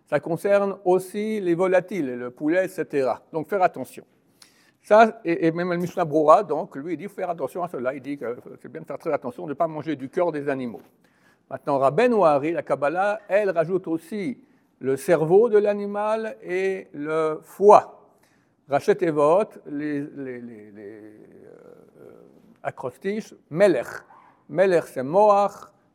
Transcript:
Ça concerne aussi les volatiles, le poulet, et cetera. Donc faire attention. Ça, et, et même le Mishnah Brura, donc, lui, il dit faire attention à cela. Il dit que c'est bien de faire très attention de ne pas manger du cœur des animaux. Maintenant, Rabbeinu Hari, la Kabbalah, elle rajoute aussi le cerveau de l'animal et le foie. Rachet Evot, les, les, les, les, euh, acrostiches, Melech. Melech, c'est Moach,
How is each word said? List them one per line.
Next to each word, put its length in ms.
Ça 120
concerne 680
aussi 560
les 140
volatiles, 500
le 240
poulet, 360
et 20
cetera. 560
Donc 160
faire 140
attention. 420
Ça, 420
et, 220
et 40
même 200
le 60
Mishnah 280
Brura, 380
donc, 320
lui, 180
il 40
dit 100
faire 240
attention 320
à 40
cela. 280
Il 80
dit 120
que 220
c'est 100
bien 100
de 40
faire 140
très 120
attention 340
de 40
ne 60
pas 100
manger 300
du 140
cœur 220
des 160
animaux. 340
Maintenant, 300
Rabbeinu 440
Hari, 280
la 100
Kabbalah, 680
elle 220
rajoute 380
aussi 500
le 180
cerveau 540
de 80
l'animal 840
et 500
le 480
foie. 680
Rachet 340
Evot, 420
les, 360
les, 380
les, 320
les, 300
euh, 120
acrostiches, 720
Melech. 380
Melech, 340
c'est 180
Moach, 720